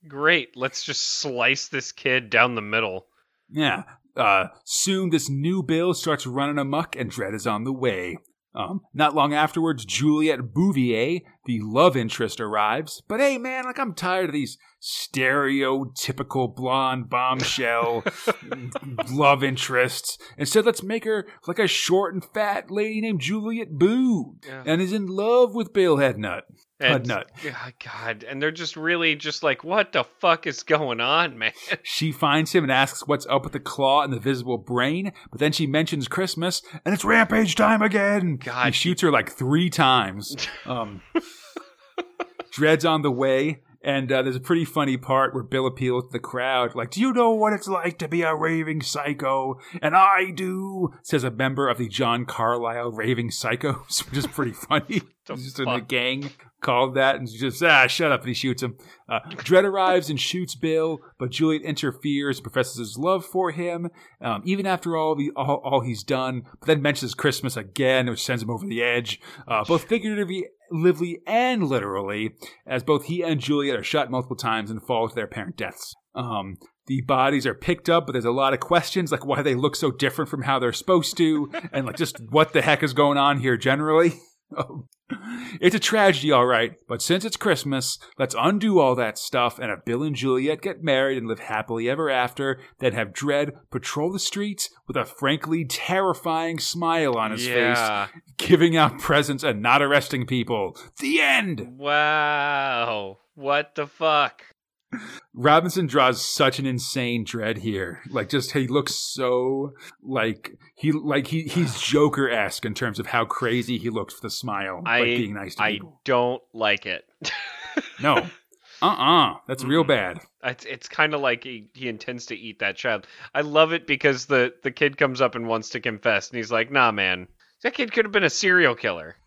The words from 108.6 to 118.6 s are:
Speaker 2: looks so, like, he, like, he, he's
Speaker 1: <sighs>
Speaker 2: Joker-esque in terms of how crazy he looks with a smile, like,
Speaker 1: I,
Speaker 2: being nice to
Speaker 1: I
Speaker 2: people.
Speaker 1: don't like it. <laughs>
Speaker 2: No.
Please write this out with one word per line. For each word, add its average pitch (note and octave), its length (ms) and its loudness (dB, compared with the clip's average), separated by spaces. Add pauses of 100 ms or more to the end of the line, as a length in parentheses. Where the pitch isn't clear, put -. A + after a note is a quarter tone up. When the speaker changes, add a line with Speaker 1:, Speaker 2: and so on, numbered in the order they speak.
Speaker 2:
looks C3+ 280 -2
so, C3 800 -2 (280)
like, A2+ 500 -4 (240)
he, D3+ 160 0
like, D3 360 -2
he, D#3+ 160 -2
he's D3+ 380 -2
Speaker 1:
<sighs> - 0 -
Speaker 2:
Joker-esque C3 840 2
in G#2+ 80 -4
terms A2 260 -4
of A#2+ 80 -4
how A#2 180 2
crazy A#2+ 520 -2
he A#2 120 -4
looks G#2+ 260 -6
with - 80 -20
a A2 100 -8
smile, G2 520 -6
like, A#2 160 4
Speaker 1:
I, - 20 4
Speaker 2:
being A#2+ 300 0
nice G2 220 -10
to G#2+ 80 0
Speaker 1:
I G#2+ 100 2
Speaker 2:
people. G2+ 320 -12
Speaker 1:
don't B2 360 2 (120)
like G#2+ 320 0
it. F#2 200 -8 (180)
<laughs> - 100 -6 (680)
Speaker 2:
No. C#3 240 2 (560)